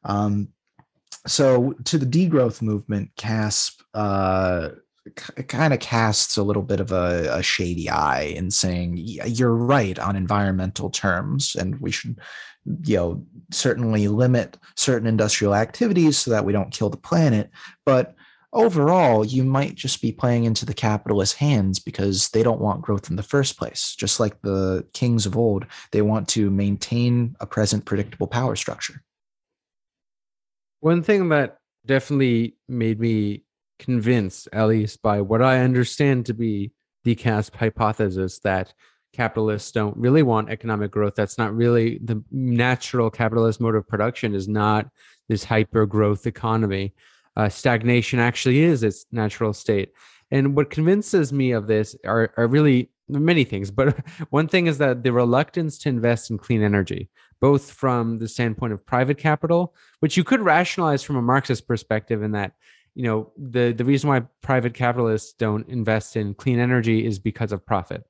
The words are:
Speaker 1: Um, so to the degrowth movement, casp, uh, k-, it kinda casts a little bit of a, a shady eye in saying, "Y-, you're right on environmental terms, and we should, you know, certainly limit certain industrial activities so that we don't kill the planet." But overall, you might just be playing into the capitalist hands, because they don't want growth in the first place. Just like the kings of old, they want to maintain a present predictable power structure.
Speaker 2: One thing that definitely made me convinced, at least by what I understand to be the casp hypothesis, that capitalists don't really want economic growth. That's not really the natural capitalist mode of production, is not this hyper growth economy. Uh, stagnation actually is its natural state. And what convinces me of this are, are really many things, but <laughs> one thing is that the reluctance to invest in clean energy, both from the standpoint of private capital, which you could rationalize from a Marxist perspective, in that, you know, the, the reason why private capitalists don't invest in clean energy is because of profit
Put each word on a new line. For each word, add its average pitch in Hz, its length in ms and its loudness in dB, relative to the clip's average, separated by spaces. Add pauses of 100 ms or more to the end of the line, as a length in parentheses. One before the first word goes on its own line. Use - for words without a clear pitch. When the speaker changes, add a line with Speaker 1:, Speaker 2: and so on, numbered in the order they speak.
Speaker 1:
Um, 101 440 -2 (800)
so 131 560 2
to - 120 -2
the 135 80 2
degrowth 139 560 2
movement, 107 560 -4
casp, 107 640 -4 (140)
uh, 95 760 0 (440)
k-, - 220 -16
it 135 120 -12
kinda 139 300 0
casts - 580 0
a 104 60 0
little 101 220 -2
bit 98 160 -2
of 87 100 -6
a, 87 460 -2
a 87 40 -2
shady 87 480 -4
eye 73 340 0
in 82 280 -6
saying, 87 460 -2
"Y-, 85 300 -10
you're 117 280 2
right 117 460 0
on 98 160 -2
environmental 95 760 -2
terms, 98 640 -2
and 92 260 -4
we 92 120 -6
should, - 260 -8 (640)
you 110 140 0
know, 87 280 -4 (280)
certainly 110 560 0
limit 120 500 0 (160)
certain 117 320 0
industrial 107 480 2
activities 160 640 2
so 123 140 -2
that 107 120 0
we 101 80 0
don't 101 200 -2
kill 104 180 -2
the - 60 -8
planet." 143 520 2 (380)
But 131 300 2 (360)
overall, 160 720 4
you 127 200 0
might 135 320 0
just - 260 -4
be 113 80 0
playing 120 320 0
into 113 240 0
the 107 80 -6
capitalist 104 640 0
hands, 104 420 2
because 98 520 -2
they 113 120 2
don't 117 180 2
want 104 220 -2
growth 101 260 -4
in 82 60 -4
the 104 80 -4
first 135 340 0
place. - 380 -8
Just - 240 -4
like 107 240 -2
the 95 420 0 (100)
kings 117 320 0
of 92 100 -4
old, 107 280 0 (280)
they 104 100 2
want 107 280 0
to 104 200 2
maintain 117 880 0
a 107 80 -10
present 104 380 0
predictable 101 420 -4
power 117 300 -2
structure. - 480 -10 (1800)
Speaker 2:
One 165 240 4
thing 196 240 2
that 147 300 2 (280)
definitely 131 680 2 (120)
made 113 300 -2
me 107 460 -2 (340)
convinced, 117 760 0
at 110 140 2
least 110 340 0
by 104 200 2
what 110 200 0
I 131 200 4
understand 127 680 2
to 113 80 -4
be 107 380 -4 (320)
the 120 100 4
casp 107 400 0
hypothesis, 107 880 -2
that 95 340 -2 (380)
capitalists 110 580 -2
don't 104 260 -2
really 135 280 4
want 110 260 0
economic 107 400 -4
growth. 104 240 -2
That's - 240 -4
not 110 160 -2
really 117 480 2
the 113 180 -4 (120)
natural 123 800 0
capitalist 113 500 0
mode 113 160 0
of 104 100 -2
production, 107 480 -2
is 98 140 -4
not 107 400 2 (400)
this 107 160 -2
hyper 110 420 2
growth 104 400 0
economy. 107 680 -2 (420)
Uh, 104 120 2
stagnation 120 680 2
actually 123 440 2
is 156 200 2
its 104 300 -2
natural 110 400 -2
state. 101 400 -2 (400)
And 139 240 2
what 147 140 0
convinces 165 600 0
me 131 200 0
of 104 160 -2
this 107 260 0 (100)
are, 113 320 0
are 117 120 2
really 135 420 4 (180)
many 147 360 2
things, 98 260 -6
but 135 260 2 (180)
<laughs> - 160 -12
one 156 180 2
thing 175 180 2
is 147 120 0
that 123 260 0
the 127 80 2
reluctance 127 640 0
to - 100 -4
invest 120 420 0
in 107 80 -4
clean 113 240 0
energy, 98 460 0 (320)
both 139 320 2
from 117 460 -2
the 113 100 -6
standpoint 117 440 -2
of 101 140 -8
private 131 320 0
capital, 165 560 0 (240)
which - 180 0
you 185 60 4
could 254 180 2
rationalize 165 600 2
from 143 140 -4
a 123 60 0
Marxist 127 440 0
perspective, 110 560 -2
in 107 100 -4
that, 101 200 -4 (420)
you 127 80 -8
know, 110 340 -2
the, 120 360 0
the 117 120 -2
reason 139 240 2
why 131 140 4 (200)
private 123 320 0
capitalists 120 580 0
don't 107 360 -2
invest 110 480 -2
in 104 180 -4
clean 120 260 0
energy 117 440 2
is 107 140 -2
because 107 320 -4
of 98 160 -8
profit 92 440 -4